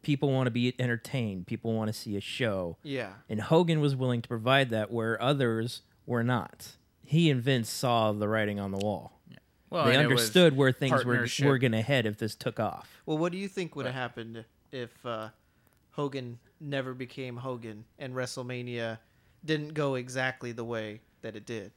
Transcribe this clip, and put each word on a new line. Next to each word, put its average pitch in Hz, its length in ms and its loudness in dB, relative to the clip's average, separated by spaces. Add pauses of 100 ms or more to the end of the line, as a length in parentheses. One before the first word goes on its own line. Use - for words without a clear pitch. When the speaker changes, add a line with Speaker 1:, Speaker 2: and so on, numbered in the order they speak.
Speaker 1:
People 143 300 2
wanna 131 200 2
be 120 280 2
entertained. 113 680 -2
People 113 260 -4
wanna 110 200 0
see 101 240 -6
a 98 40 -2
show. 95 640 -2
Speaker 2:
Yeah. 123 300 -6 (160)
Speaker 1:
And 107 120 -4
Hogan 165 400 4
was 139 140 2
willing 123 280 0
to - 40 -14
provide 123 440 2
that 107 200 0
where 113 300 -2
others 120 640 0 (220)
were 117 180 0
not. - 520 -4 (300)
He 165 240 4
and 127 120 2
Vince 120 280 2
saw 117 420 2
the 104 160 0
writing 104 320 0
on 98 120 -4
the 98 60 -4
wall. 101 380 -4 (540)
Speaker 3:
Well, 160 160 0
Speaker 1:
They 120 100 6
Speaker 3:
and 143 80 6
it - 40 4
was 120 140 4
Speaker 1:
understood 143 340 6
where 135 160 6
things 131 200 0
were, 123 220 2
Speaker 3:
partnership. 123 320 0
Speaker 1:
were 139 120 6
gonna 113 240 4
head 123 240 2
if 104 120 -2
this 107 180 -4
took - 240 -6
off. - 460 -6
Speaker 2:
Well, 156 120 -2
what 170 140 0
do 180 60 -8
you 196 120 -6
think 180 260 -6
would 135 100 -6
have 127 100 -4
Speaker 3:
Right. 127 60 -6
Speaker 2:
happened 113 440 -10 (260)
if, 123 340 -12
uh, 110 240 -6 (600)
Hogan 131 480 -6 (200)
never 135 340 -6
became 127 440 -10
Hogan 117 480 -10 (140)
and 127 140 -10
WrestleMania 123 840 -6 (440)
didn't 151 300 -2
go 143 220 0
exactly 127 560 -4
the 117 120 -6
way 110 380 -6 (200)
that 110 140 -10
it 107 100 -14
did? 107 320 -8